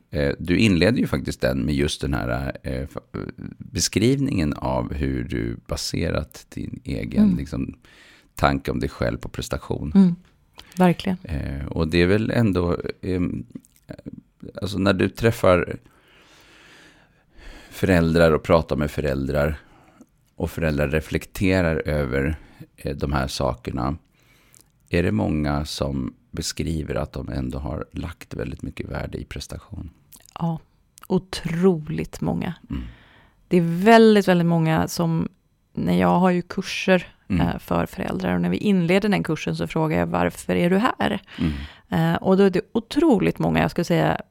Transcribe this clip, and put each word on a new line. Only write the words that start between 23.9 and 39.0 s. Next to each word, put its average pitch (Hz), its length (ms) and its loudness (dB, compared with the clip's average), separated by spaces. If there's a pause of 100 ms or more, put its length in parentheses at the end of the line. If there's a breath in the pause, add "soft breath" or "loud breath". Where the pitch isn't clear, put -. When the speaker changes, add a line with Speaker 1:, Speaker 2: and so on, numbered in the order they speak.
Speaker 1:
är 87 140 2
det 95 100 0
många 76 520 0
som 69 500 -4 (160)
beskriver 78 640 -6
att - 180 -6
de 67 160 -10
ändå 64 300 -6
har 69 340 -8
lagt 78 420 -12
väldigt - 280 -8
mycket - 260 -10
värde - 300 -8
i 71 60 -10
prestation? 73 640 -14 (480)
Speaker 2:
Ja, 165 200 -4 (480)
otroligt 165 1160 -2
många. 170 340 -4 (160)
Speaker 1:
Mm. 64 120 -6 (640 loud breath)
Speaker 2:
Det 180 80 2
är 170 280 0
väldigt, 220 440 8
väldigt 175 180 4
många 165 420 2
som, 165 400 -2 (460)
när 175 260 0
jag 175 180 4
har 185 120 4
ju 180 120 0
kurser, - 640 -2 (220)
Speaker 1:
Mm. 175 180 2
Speaker 2:
eh, - 120 -2
för - 280 -2
föräldrar, - 480 -4
och 180 60 0
när 175 100 0
vi 175 60 -2
inleder 196 520 2